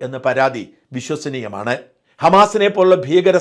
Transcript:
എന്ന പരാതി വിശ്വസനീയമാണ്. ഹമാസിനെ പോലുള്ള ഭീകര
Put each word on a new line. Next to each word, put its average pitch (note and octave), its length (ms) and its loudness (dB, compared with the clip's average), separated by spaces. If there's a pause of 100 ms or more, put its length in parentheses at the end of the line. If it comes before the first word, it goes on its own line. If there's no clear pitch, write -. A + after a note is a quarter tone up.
എന്ന C3 180 -12
പരാതി B2+ 380 -2 (340)
വിശ്വസനീയമാണ്. B2 800 -8 (480)
ഹമാസിനെ G3+ 520 4
പോലുള്ള F#3 300 4
ഭീകര F3+ 360 2